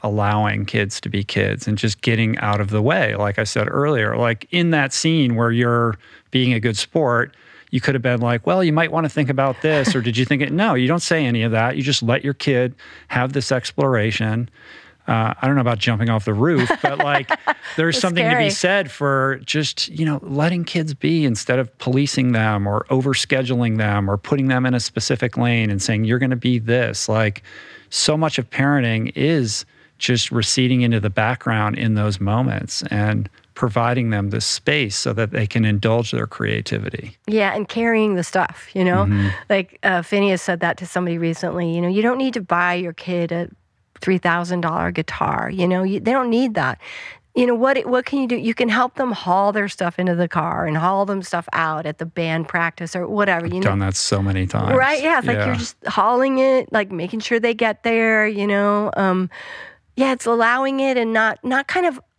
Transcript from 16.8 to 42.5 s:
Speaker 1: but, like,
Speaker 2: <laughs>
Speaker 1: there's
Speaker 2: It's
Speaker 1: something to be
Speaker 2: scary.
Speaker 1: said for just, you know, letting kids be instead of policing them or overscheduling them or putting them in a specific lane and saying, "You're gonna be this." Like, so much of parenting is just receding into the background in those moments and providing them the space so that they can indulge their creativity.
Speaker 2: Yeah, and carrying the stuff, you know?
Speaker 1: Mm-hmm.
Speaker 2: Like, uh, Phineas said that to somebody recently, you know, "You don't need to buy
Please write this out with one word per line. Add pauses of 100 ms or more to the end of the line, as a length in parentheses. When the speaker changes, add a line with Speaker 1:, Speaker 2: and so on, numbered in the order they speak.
Speaker 1:
but,
like, (240)
Speaker 2:
<laughs>
Speaker 1:
there's
Speaker 2:
It's
Speaker 1:
something
to
be
Speaker 2:
scary.
Speaker 1:
said
for
just,
you
know,
letting
kids
be
instead
of
policing
them
or
overscheduling
them
or
putting
them
in
a
specific
lane
and
saying,
"You're
gonna
be
this."
Like, (480)
so
much
of
parenting
is (360)
just
receding
into
the
background
in
those
moments
and (280)
providing
them
the
space
so
that
they
can
indulge
their
creativity. (100)
Speaker 2:
Yeah,
and
carrying
the
stuff,
you
know?
Speaker 1:
Mm-hmm. (220)
Speaker 2:
Like,
uh,
Phineas
said
that
to
somebody
recently,
you
know,
"You
don't
need
to
buy